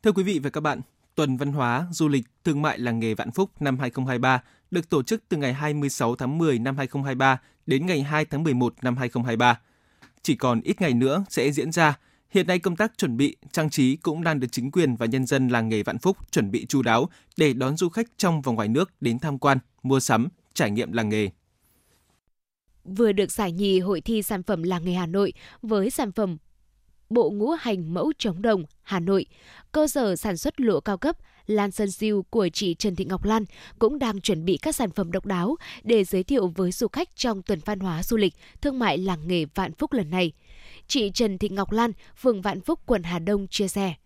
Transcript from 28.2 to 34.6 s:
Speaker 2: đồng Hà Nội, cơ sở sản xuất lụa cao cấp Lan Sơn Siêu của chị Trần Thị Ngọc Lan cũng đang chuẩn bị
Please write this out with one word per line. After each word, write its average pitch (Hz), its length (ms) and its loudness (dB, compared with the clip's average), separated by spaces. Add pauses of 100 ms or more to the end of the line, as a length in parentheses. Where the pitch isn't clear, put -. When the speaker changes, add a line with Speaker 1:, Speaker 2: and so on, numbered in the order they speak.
Speaker 2:
đồng 214 220 2 (180)
Hà 190 180 -2
Nội, 190 260 2 (460)
cơ 302 160 2
sở 214 280 0
sản 196 200 -4
xuất - 240 -4
lụa 214 200 2
cao 196 160 -2
cấp 302 200 -2 (300)
Lan 202 240 0
Sơn 202 200 -2
Siêu 208 400 -2
của 202 220 2
chị 180 220 -2
Trần 185 220 -2
Thị 190 80 -4
Ngọc 180 200 -4
Lan 214 200 2 (340)
cũng 269 200 2
đang 220 220 -2
chuẩn 165 240 -2
bị 190 180 0